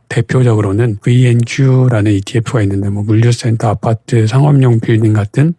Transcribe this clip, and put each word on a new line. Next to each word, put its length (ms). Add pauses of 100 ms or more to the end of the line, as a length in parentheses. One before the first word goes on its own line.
대표적으로는 920
브이엔큐라는 1120
이티에프가 480
있는데 280
뭐 140
물류센터, 640
아파트, 580
상업용 540
빌딩 320
같은 480